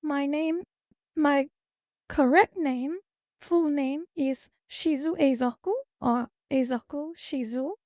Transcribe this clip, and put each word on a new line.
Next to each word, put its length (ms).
my 240
name, 380
my 320
correct 480
name, 400
full 300
name 360
is 340
Shizu 500
Eizoku, 540
or 260
Eizoku 640
Shizu. 560